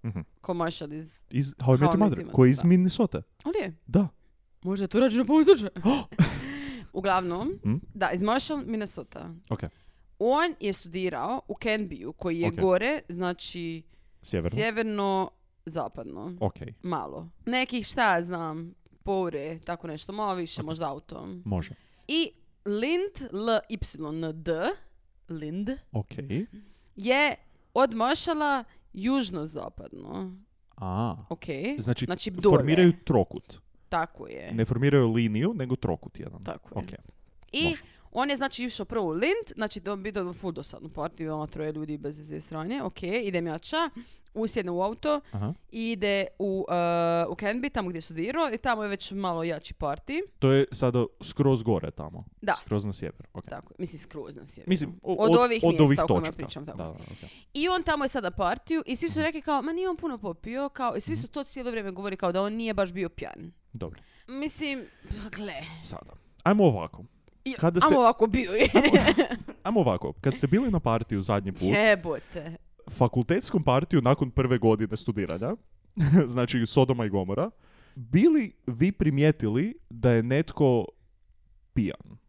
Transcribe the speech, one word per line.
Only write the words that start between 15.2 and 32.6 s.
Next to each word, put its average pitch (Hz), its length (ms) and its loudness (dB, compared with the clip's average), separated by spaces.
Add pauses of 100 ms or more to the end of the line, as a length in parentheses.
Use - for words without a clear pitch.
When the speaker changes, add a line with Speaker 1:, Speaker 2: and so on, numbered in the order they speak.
Speaker 1:
Ok. 98 160 -2 (260)
Speaker 2:
Malo. 156 480 -8 (160)
Nekih, 247 400 -2
šta 220 280 2
ja 170 80 2
znam, 170 520 -8 (300)
po 196 100 -2
ure, 165 460 -4
tako 170 280 -10
nešto, 156 260 -12
malo 208 220 -2
više, 170 260 -6
Speaker 1:
Ok. - 40 -6
Speaker 2:
možda 160 220 -6
autom. - 560 -12
Speaker 1:
Može. 92 300 -4 (360)
Speaker 2:
I 320 200 0 (360)
Lind, 302 680 -2
L 214 160 -2 (200)
Y 214 140 -8 (400)
N 160 200 -8
D, 165 80 -4 (760)
Lind, 170 400 -6 (220)
Speaker 1:
Ok. 107 200 -6 (840)
Speaker 2:
je 254 400 2 (380)
od 247 200 2
Marshalla 285 680 0 (300)
južno-zapadno. 185 1400 -4 (460)
Speaker 1:
A. 95 380 -2 (140)
Speaker 2:
Ok. - 160 -10 (320)
Speaker 1:
Znači, 123 280 -2
Speaker 2:
Znači, 196 260 -6
dole. 180 260 6
Speaker 1:
formiraju 165 380 6